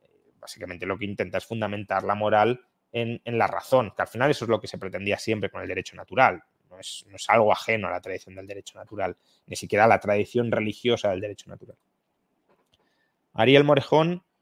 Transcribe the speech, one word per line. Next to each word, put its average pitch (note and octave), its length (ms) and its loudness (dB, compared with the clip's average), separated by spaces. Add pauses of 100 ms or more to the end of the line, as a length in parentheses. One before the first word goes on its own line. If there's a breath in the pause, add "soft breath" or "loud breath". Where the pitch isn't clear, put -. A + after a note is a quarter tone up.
eh, - 360 -20
básicamente F2+ 480 -14
lo F#2+ 120 -4
que G#2 80 -8
intenta F#2+ 320 -4
es - 80 -8
fundamentar G2+ 580 -4
la G2 100 0
moral G#2+ 460 2 (320)
en, A#2 320 -6
en A#2 140 -4
la G#2 100 2
razón, G#2 480 0
que - 60 -4
al F2 80 -4
final B2+ 200 0
eso C#3+ 140 -2
es A2 60 -2
lo A2 100 2
que - 80 -14
se - 100 -12
pretendía F#2+ 400 -4
siempre G#2 320 -4
con F#2 120 -12
el F#2 80 -10
derecho F#2 260 -8
natural. F#2 480 0 (260)
No F#2 80 -20
es, - 300 -16
no G2 80 -20
es - 140 -4
algo G#2 240 6
ajeno G#2+ 340 -2
a F2 40 -6
la F2+ 100 -6
tradición F#2 340 -12
del G2 120 -16
derecho G2+ 300 -16
natural, G2 380 -8 (300)
ni F2 100 -14
siquiera G2+ 300 2
a - 20 10
la G2+ 140 6
tradición G#2 500 -2
religiosa A2 600 -2
del F#2 100 -4
derecho G#2 280 -12
natural. - 280 -20 (1500)
Ariel C3+ 320 6
Morejón, D3+ 600 2 (160)